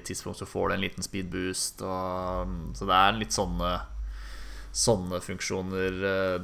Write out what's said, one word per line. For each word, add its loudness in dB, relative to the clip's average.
tidspunkt, -6
så -8
får 0
du 2
en 0
liten -2
speed -4
boost, -2
og, -2
så -4
det 6
er 8
litt -2
sånne, 2
sånne 2
funksjoner, -2
eh, 2